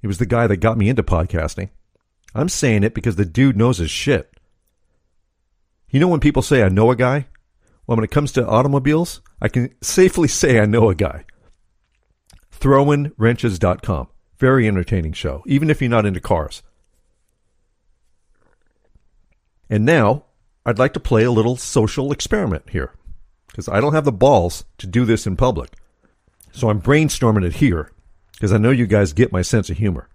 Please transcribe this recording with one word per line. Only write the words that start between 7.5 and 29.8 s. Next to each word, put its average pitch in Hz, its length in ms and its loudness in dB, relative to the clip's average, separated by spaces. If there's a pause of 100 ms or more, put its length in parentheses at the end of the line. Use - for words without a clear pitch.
Well, 120 80 -2
when 113 80 0
it 110 80 -6
comes 147 220 -2
to 120 140 0
automobiles, 139 760 0 (200)
I - 60 -2
can 123 340 -4
safely 180 460 2
say 131 320 2
I 104 80 4
know 110 220 4
a 90 60 0
guy. 78 300 -6 (1300)
Throwing 143 680 2
wrenches 110 420 0
dot 90 220 0
com. 71 260 -6 (300)
Very 131 300 2
entertaining 90 460 -4
show, 71 320 -10
even 143 240 0
if 147 120 0
you're 127 80 -2
not 113 160 2
into 92 140 -2
cars. - 440 -4 (3000)
And 107 160 0
now, 135 400 2 (400)
I'd 117 140 -4
like 127 140 2
to - 60 -6
play 113 240 2
a 123 80 0
little 117 260 0
social 131 540 -2
experiment 147 580 -6
here, 65 240 -8 (600)
'cause - 140 -12
I 101 140 0
don't 147 120 0
have 156 120 0
the 143 60 2
balls 101 540 2 (120)
to - 100 -16
do 113 160 0
this 113 220 0
in 95 100 -4
public. 104 380 -2 (800)
So - 180 -2
I'm 107 120 -2
brainstorming 127 600 2
it 87 120 -4
here, 87 360 0 (480)
'cause 101 140 0
I 110 40 2
know 110 120 2
you 123 160 2
guys 101 260 2
get 110 200 2
my 90 100 -2
sense 104 280 -2
of 82 80 -6
humor. 101 380 -4